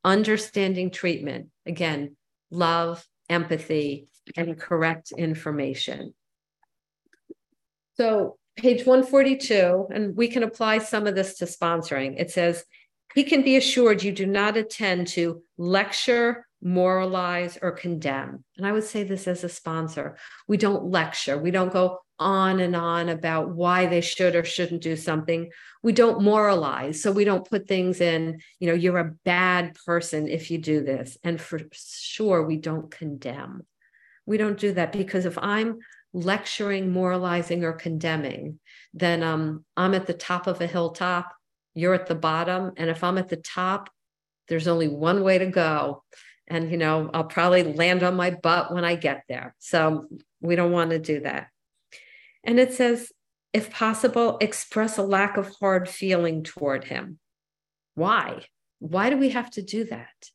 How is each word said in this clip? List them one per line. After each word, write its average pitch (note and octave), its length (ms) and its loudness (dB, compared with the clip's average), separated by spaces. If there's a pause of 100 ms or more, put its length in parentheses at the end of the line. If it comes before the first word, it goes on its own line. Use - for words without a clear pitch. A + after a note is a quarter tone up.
Understanding G3 840 2
treatment, D3 600 -4 (160)
again, D#3 500 -4 (340)
love, E3+ 560 0 (240)
empathy, D#3+ 760 -2 (300)
and E3+ 200 -4
correct D#3+ 540 -2
information. D3 1000 -6 (1800)
So A3 420 0 (180)
page B3 300 2
one B3+ 180 8
forty-two, A3 880 4
and G3+ 220 -4
we A#3 140 2
can A#3+ 140 0
apply A3 340 0
some G#3+ 300 -2
of F#3+ 80 0
this F#3+ 240 -2
to F3 60 -2
sponsoring. D#3+ 720 -2
It F3 140 -4
says, E3+ 320 0 (520)
"He C#4 100 6
can C#4+ 180 4
be C4+ 140 6
assured A#3+ 440 4
you G3 120 -2
do G3 120 -2
not G3+ 300 2
attend G3 520 -2
to E3+ 360 -4 (140)
lecture, A#3 920 0 (140)
moralize, F3+ 1000 0
or F3+ 100 -2
condemn." C3+ 760 -6 (120)
And F#3+ 80 -6
I G3+ 60 0
would G#3+ 140 0
say G#3+ 180 -6
this F#3+ 240 -6
as F3 160 -4
a E3+ 60 -8
sponsor. D#3+ 680 -8 (300)
We G#3 100 2
don't G3+ 280 2 (140)
lecture. D3+ 380 -2
We E3 140 0
don't F#3 220 0
go F#3 260 2 (200)
on F#3+ 400 2
and F3+ 160 0
on E3+ 340 0
about D#3+ 400 -2
why F3+ 360 2
they E3+ 160 2
should F3 340 0
or E3+ 100 2
shouldn't E3+ 360 -4
do E3 140 -2
something. E3 560 -4 (300)
We A3+ 100 2
don't G3+ 320 6
moralize. E3 760 2
So G3+ 100 0
we G#3 140 4
don't G3 240 0
put G3 180 -4
things F#3 320 0
in, D#3+ 400 0 (200)
you F3+ 80 -2
know, E3+ 160 2
"You're F3+ 160 4
a E3 160 -4 (100)
bad F3+ 500 2 (100)
person E3+ 420 -2
if E3 220 -6
you E3+ 80 -2
do D#3 240 0
this." C3+ 420 -6
And E3 180 -4
for E3 180 -10 (140)
sure, - 720 -2
we D#3 120 -2 (120)
don't D#3+ 200 -6
condemn. C3+ 800 -12 (580)
We G#3+ 120 -2
don't G#3 280 -2
do G3+ 80 2
that, E3+ 200 -2
because F#3+ 320 -2
if F3 120 -4
I'm A3 420 -2 (340)
lecturing, F#3+ 800 -2
moralizing, F3+ 760 0
or D#3+ 80 -2
condemning, D#3 840 -4 (340)
then, E3+ 280 2
um, D#3 440 -2 (100)
I'm F#3 180 2
at F#3+ 140 0
the F3 60 -4
top F3+ 340 -4
of F3 140 -4
a E3+ 60 -2
hilltop, F3 580 -2 (480)
you're F3+ 220 2
at F#3 100 -2
the E3 260 -4
bottom. F#3 460 -2
And E3 120 -2
if E3 140 -4
I'm F#3 140 0
at F#3 120 -4
the E3 140 -6 (160)
top, F#3+ 300 -2 (580)
there's E3 200 -2
only E3 200 2
one E3 360 2
way F#3+ 160 6
to F#3 80 2
go. D#3 560 0 (440)
And, E3 240 -4
you E3+ 60 -2
know, D#3 360 0
I'll D#3+ 100 0
probably F3 400 4
land E3+ 400 2
on F#3 120 2
my F3+ 140 2
butt E3+ 440 0
when F3 120 0
I E3+ 100 2
get D3+ 320 -4
there. B2+ 300 -12
So D#3 500 0 (320)
we E3+ 160 0
don't F3 160 2
want E3 200 2
to E3 80 -2
do D3+ 220 -4
that. - 280 -8 (920)
And A#3 160 4
it B3+ 140 4
says, A#3+ 380 0 (400)
"If G#3+ 200 -2
possible, A3+ 680 0
express A3 580 -2
a G3 200 0
lack G3+ 180 2
of G3 240 -4
hard F#3+ 300 2
feeling E3+ 540 0
toward C3+ 420 -4
him." C3 340 -10 (760)
Why? F3+ 500 0 (340)
Why F#3 300 0
do C#4 80 2
we C4+ 120 4
have A#3+ 220 -4
to G3+ 120 -10
do G#3+ 220 -6
that? - 500 -16